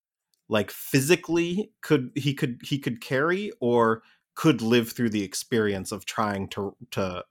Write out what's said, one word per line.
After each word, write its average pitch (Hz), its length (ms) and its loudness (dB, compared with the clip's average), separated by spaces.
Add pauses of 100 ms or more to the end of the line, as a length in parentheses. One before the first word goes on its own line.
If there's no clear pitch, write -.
(480)
like, 107 220 0
physically, 170 1080 0
could, 135 360 2
he 139 180 0
could, 127 300 -4
he 143 140 -2
could 131 220 -6
carry 175 600 -2
or 117 420 2 (320)
could 131 280 4
live 113 300 4
through 120 180 -2
the 104 140 0
experience 101 680 -2
of 98 120 -10
trying 101 440 -4
to, 98 280 -8 (160)
to, 92 380 -4